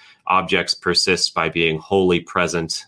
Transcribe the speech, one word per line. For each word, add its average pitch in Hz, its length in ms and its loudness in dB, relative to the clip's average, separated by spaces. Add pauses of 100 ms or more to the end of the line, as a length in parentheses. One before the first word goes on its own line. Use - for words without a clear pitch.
(280)
objects 90 460 0
persist - 600 0
by 82 140 -2
being 82 320 0
wholly 92 400 2
present 87 680 -4